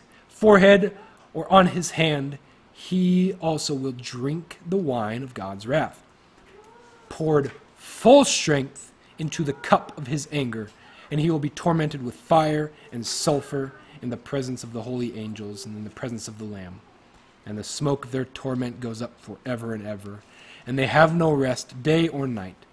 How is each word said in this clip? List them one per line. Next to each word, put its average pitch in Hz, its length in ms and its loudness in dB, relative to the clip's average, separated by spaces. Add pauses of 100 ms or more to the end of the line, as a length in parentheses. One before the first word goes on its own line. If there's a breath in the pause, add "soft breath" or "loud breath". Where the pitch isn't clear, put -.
(300 soft breath)
forehead 202 680 8 (360 loud breath)
or 160 180 -6
on 185 160 8
his 170 240 -4
hand, 143 480 0 (340 soft breath)
he 185 640 2
also 156 340 -2
will 135 200 -4
drink 127 720 -8
the 175 120 -2
wine 123 460 -2
of 131 100 -14
God's 98 340 -10
wrath, 135 340 -2 (1080)
poured 151 420 0 (260)
full 262 480 6
strength - 680 -2 (280 soft breath)
into 160 240 -4
the 139 100 -4
cup - 440 0
of 147 100 -12
his 139 240 -6
anger, 113 400 -4 (400 loud breath)
and 151 100 0
he 165 80 2
will 160 100 2
be 143 100 -2
tormented 156 540 0
with 120 120 -8
fire 156 560 2 (200 loud breath)
and 117 140 -8
sulfur 139 640 -2 (300 loud breath)
in 123 80 -6
the 123 80 -6
presence 127 460 -6
of 117 100 -14
the 117 80 -8
holy 123 340 -6
angels 107 500 -10
and 107 120 -12
in 107 60 -10
the 107 60 -12
presence 117 380 -10
of 107 100 -14
the 110 60 -14
Lamb. 98 380 -12 (640 soft breath)
And 104 120 -10
the 104 60 -8
smoke 143 420 -4
of 120 60 -14
their 131 140 -4
torment 127 540 -6
goes 117 220 -8
up - 200 -12
forever 113 520 -10
and 104 120 -8
ever, 104 380 -12 (420 loud breath)
and 127 120 -4
they 135 100 0
have 160 260 4
no 165 180 2
rest 131 520 -2
day 160 240 4
or 139 200 -4
night, 98 460 -8